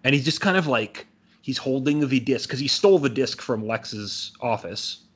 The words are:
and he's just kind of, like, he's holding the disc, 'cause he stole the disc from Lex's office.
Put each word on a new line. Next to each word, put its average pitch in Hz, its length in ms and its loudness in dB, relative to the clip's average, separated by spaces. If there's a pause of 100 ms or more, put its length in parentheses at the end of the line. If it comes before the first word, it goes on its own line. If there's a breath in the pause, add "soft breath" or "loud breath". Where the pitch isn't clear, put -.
and 139 100 6
he's 135 100 2
just 147 160 -2
kind 185 160 2
of, 170 100 2
like, 113 400 -2 (360 soft breath)
he's 131 160 -6
holding 139 500 0
the 131 120 2
disc, 123 300 -2
'cause 127 100 -4
he 143 80 -2
stole 196 300 6
the 139 120 2
disc 123 300 -2
from 110 260 -4
Lex's 107 720 -8
office. 107 640 -6 (120)